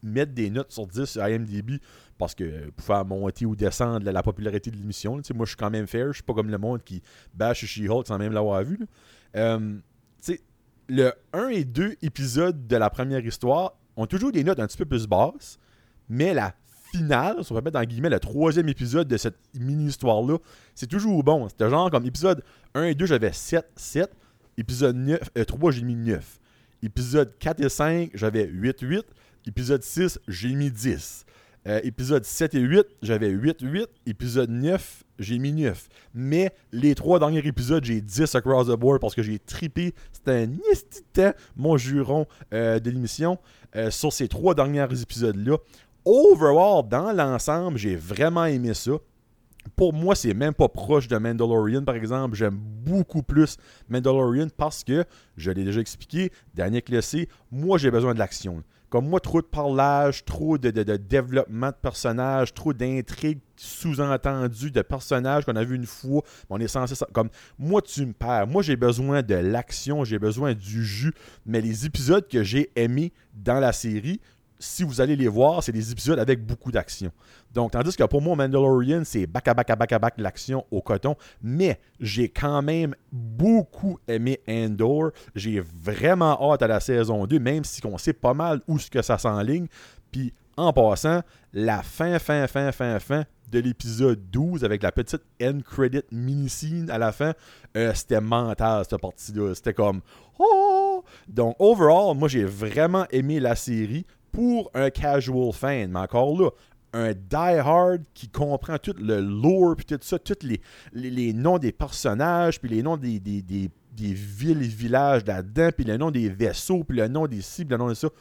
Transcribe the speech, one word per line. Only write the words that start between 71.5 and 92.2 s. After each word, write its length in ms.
les 240
épisodes 420
que 160
j'ai 340
aimés 360
dans 260
la 140
série, 460
si 220
vous 160
allez 160
les 100
voir, 360
c'est 100
des 180
épisodes 280
avec 260
beaucoup 260
d'action. 420
Donc, 180
tandis 240
que 80
pour 160
moi, 160
Mandalorian, 680
c'est 220
back 220
à 60
back 160
à 40
back 180
à 60
back 200
l'action 520
au 120
coton. 340
Mais 400
j'ai 300
quand 320
même 340
beaucoup 960
aimé 400
Andor. 640
J'ai 260
vraiment 800
hâte 80
à 60
la 120
saison 480
deux, 120
même 260
si 220
on 100
sait 160
pas 220
mal 340
où 100
ce 120
que 100
ça 160
s'enligne. 500
Puis, 220
en 160
passant, 480
la 280
fin, 360
fin, 280